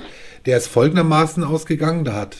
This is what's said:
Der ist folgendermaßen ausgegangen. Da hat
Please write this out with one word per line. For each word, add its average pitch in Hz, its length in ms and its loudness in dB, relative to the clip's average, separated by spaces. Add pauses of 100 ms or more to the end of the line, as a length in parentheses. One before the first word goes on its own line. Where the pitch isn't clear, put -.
(440)
Der 123 140 2
ist - 100 -4
folgendermaßen 160 760 2
ausgegangen. 156 600 -2
Da 123 80 -4
hat 101 260 -8